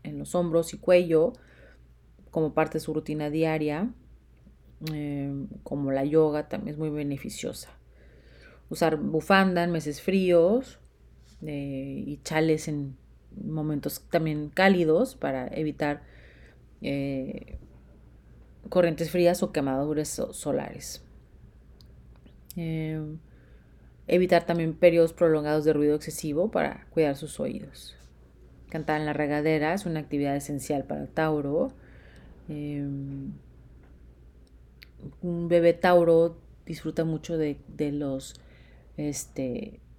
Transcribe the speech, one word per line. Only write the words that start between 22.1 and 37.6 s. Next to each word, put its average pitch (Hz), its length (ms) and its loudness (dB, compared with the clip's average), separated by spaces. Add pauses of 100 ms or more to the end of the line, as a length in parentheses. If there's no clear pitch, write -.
Eh, 160 440 -4 (1080)
evitar 180 400 4
también 165 280 0
periodos 165 380 6
prolongados 151 520 2
de 156 80 6
ruido 147 220 4
excesivo 156 560 -2
para - 400 -2
cuidar 147 260 2
sus 151 240 -12
oídos. - 560 -10 (720)
Cantar 156 320 -2
en 156 60 -2
la 147 60 -2
regadera 151 600 0
es 202 100 -4
una 160 160 -2
actividad 143 340 -2
esencial 143 500 -4
para 147 220 -6
Tauro. 156 680 0 (760)
Eh, 147 380 -6 (2250)
un 170 280 -4
bebé 170 260 8
Tauro 170 640 6 (260)
disfruta 160 400 -4
mucho 160 320 -4
de, 147 220 -2 (100)